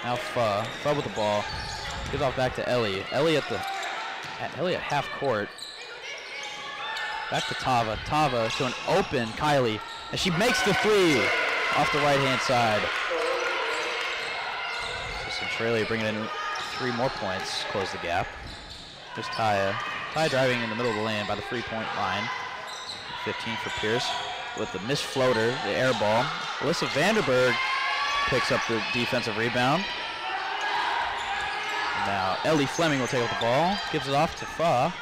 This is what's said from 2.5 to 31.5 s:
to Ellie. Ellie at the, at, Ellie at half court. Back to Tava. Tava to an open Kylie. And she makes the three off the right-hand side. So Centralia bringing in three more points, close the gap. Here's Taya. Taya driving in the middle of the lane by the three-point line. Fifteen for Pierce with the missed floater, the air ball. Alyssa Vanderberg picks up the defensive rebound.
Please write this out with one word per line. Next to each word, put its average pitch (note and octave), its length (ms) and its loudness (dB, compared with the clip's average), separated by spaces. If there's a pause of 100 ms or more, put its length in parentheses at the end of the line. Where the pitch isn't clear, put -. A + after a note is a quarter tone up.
to - 120 -2
Ellie. G#2 440 2
Ellie D#3 260 4
at B2+ 100 0
the, F#2+ 140 -2 (800)
at, - 160 -6
Ellie E3 180 0
at - 60 -2
half C#3+ 300 -2
court. A2 360 0 (1800)
Back D3 180 -2
to - 60 -4
Tava. A#2 520 0
Tava B2+ 520 2
to E3 80 0
an A3 80 -2 (160)
open C3+ 380 2 (100)
Kylie. C3+ 420 4 (300)
And A#2 100 -4
she F#3 120 0
makes G3+ 320 2
the G3+ 100 2
three F3+ 480 6 (560)
off D3 160 4
the D3 60 2
right-hand C#3 420 4
side. A#2 400 4 (2500)
So - 60 -6 (160)
Centralia A2+ 400 0
bringing A2+ 220 0
in G#2+ 200 -2 (520)
three B2+ 140 -2
more B2 160 0
points, F#2+ 600 -4
close G2 220 -2
the F2+ 80 -6
gap. E2+ 260 0 (880)
Here's A2+ 140 -6
Taya. G2+ 460 2 (400)
Taya D#3 160 2
driving B2+ 320 4
in A2+ 100 -2
the G#2+ 40 -2
middle A#2+ 160 2
of G#2 60 0
the G#2+ 60 0
lane G#2+ 240 0
by G#2 80 0
the G#2 80 -6
three-point A2 520 -4
line. G2+ 320 0 (960)
Fifteen A2 340 -4
for G#2 120 -6 (100)
Pierce A2 300 0 (500)
with G#2+ 140 -4
the F#2 80 -4
missed C3 240 -2
floater, B2 580 4
the G2+ 60 -2
air B2 240 4
ball. G#2+ 320 4 (340)
Alyssa D#3 280 0
Vanderberg C3 680 4 (720)
picks C3 240 2
up A#2 160 2
the A2 160 0 (100)
defensive A#2 440 0
rebound. B2 480 2 (2250)